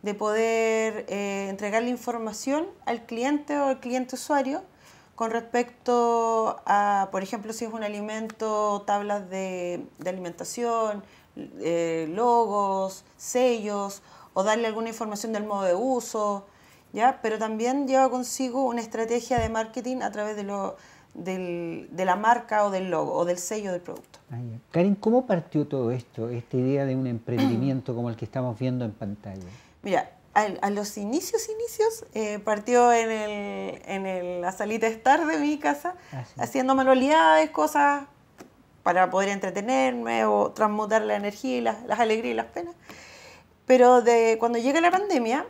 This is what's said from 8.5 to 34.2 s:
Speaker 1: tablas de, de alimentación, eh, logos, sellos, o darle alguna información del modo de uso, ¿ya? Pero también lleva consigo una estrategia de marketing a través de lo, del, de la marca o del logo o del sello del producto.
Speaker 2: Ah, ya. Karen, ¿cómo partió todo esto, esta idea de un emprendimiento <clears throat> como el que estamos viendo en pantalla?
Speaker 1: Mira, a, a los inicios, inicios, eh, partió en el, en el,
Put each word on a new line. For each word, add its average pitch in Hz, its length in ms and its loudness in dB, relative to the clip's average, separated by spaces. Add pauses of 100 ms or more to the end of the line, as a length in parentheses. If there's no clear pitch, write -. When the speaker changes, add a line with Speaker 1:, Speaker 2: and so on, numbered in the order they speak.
Speaker 1:
tablas 208 420 -2
de, 185 560 -6 (140)
de 170 100 -6
alimentación, 208 920 -4 (560)
eh, 165 520 -2
logos, 202 960 0 (120)
sellos, 208 840 -2 (320)
o 190 100 0
darle 220 240 2
alguna 226 220 -4
información 220 420 -6
del 208 140 -2
modo 202 180 -4
de 180 120 4
uso, 214 720 -2 (440)
¿ya? 254 300 2
Pero 220 160 -2
también 233 500 -2
lleva 262 220 4
consigo 254 560 -2
una 240 160 -2
estrategia 226 560 -2
de 220 120 0
marketing 226 520 -4
a 202 100 -4
través 214 240 -6
de 208 80 -8
lo, 196 320 -6 (380)
del, 175 800 -6
de 180 140 -4
la 180 100 4
marca 214 500 2
o 202 60 0
del 190 180 -2
logo 156 240 0
o 170 100 2
del 175 140 0
sello 202 360 -6
del 175 80 -6
producto. - 360 -16 (140)
Speaker 2:
Ah, 120 80 -10
ya. 120 180 -10 (140)
Karen, 190 240 4
¿cómo 240 320 2
partió 156 400 0
todo 127 240 -2
esto, 120 380 -6
esta 120 280 -6
idea 139 280 2
de 131 100 0
un 131 100 -2
emprendimiento 123 880 -2
<clears throat> - 20 -4
como 120 140 -4
el 113 60 -6
que 117 100 -10
estamos 127 320 -4
viendo 127 280 -2
en 104 80 -4
pantalla? 101 520 -10 (380)
Speaker 1:
Mira, 180 280 0 (220)
a, 208 100 4 (180)
a 202 80 0
los 208 280 -4
inicios, 294 520 -4
inicios, 440 640 -2
eh, 214 260 -4
partió 240 540 4
en 226 180 4
el, 202 760 -6
en 196 200 -4
el, 180 360 -4